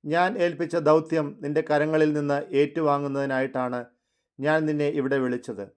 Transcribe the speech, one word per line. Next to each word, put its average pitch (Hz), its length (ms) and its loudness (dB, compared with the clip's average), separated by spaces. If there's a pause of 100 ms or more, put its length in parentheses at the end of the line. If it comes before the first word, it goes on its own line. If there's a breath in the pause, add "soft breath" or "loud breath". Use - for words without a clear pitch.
ഞാൻ 170 340 0
ഏൽപ്പിച്ച 170 380 -2
ദൗത്യം 156 640 2
നിൻ്റെ 147 200 -2
കരങ്ങളിൽ 151 520 2
നിന്ന് 147 280 0 (120)
ഏറ്റുവാങ്ങുന്നതിനായിട്ടാണ് 139 1300 0 (540)
ഞാൻ 156 260 2
നിന്നെ 147 220 0
ഇവിടെ 139 300 0
വിളിച്ചത്. 123 600 -4